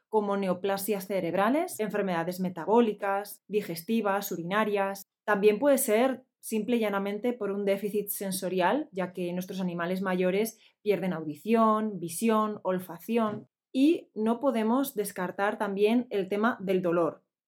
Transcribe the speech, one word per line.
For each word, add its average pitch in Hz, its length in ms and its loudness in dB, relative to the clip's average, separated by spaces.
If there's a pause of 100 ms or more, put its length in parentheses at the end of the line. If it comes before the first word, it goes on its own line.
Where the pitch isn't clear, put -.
como 208 280 0
neoplasias 196 720 -2
cerebrales, 202 720 0
enfermedades 185 640 -2
metabólicas, 196 1080 0
digestivas, 202 840 -2
urinarias. 196 720 -2 (180)
También 208 340 4
puede 277 180 4
ser 247 480 2 (160)
simple 220 360 -2
y 233 40 2
llanamente 208 540 -2
por 202 160 -4
un 202 160 -4
déficit 196 420 0
sensorial, 190 840 -2
ya 180 200 -4
que 180 220 -6
nuestros 185 260 -6
animales 175 400 -2
mayores 185 580 0 (220)
pierden 185 320 0
audición, 214 880 0
visión, 214 600 0
olfacción. 196 840 -2 (260)
Y 285 420 4
no 220 260 0
podemos 247 540 2
descartar 196 640 -2
también 208 500 2
el 196 220 -2
tema 220 300 2
del 190 200 0
dolor, 170 420 2 (260)